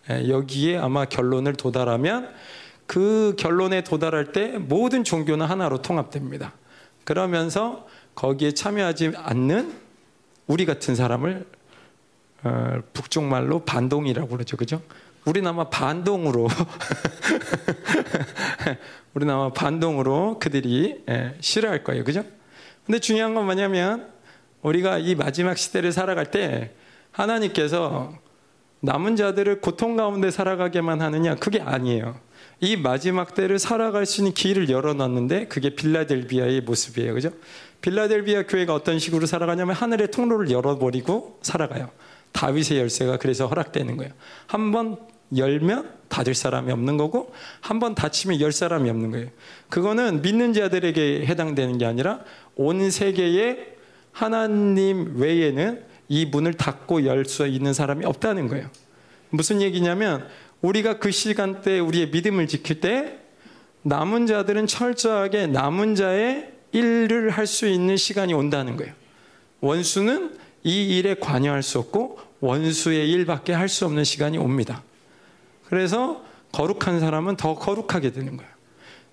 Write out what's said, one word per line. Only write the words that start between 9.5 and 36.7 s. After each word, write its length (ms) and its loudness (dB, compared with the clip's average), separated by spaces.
우리 180 2
같은 300 0
사람을, 500 0
어, 360 -2
북쪽말로 720 -2
반동이라고 640 0
그러죠. 260 -6
그죠? 260 -4
우리는 240 2
아마 200 -4
반동으로, 800 0
<laughs> 2750 -4
우리는 200 2
아마 180 0
반동으로 880 2
그들이, 720 0
예, 320 -2
싫어할 420 0
거예요. 220 -2
그죠? 180 -2
근데 120 2
중요한 360 2
건 80 0
뭐냐면 640 0
우리가 360 2
이 160 0
마지막 440 0
시대를 340 0
살아갈 400 0
때 400 -2
하나님께서 1080 -2
남은 380 0
자들을 420 2
고통 380 -2
가운데 340 2
살아가게만 680 0
하느냐? 340 0
그게 240 0
아니에요. 580 -2
이 160 2
마지막 560 0
때를 260 0
살아갈 460 0
수 160 -2
있는 120 2
길을 360 2
열어놨는데 800 0
그게 240 -2
빌라델비아의 920 0
모습이에요. 520 -2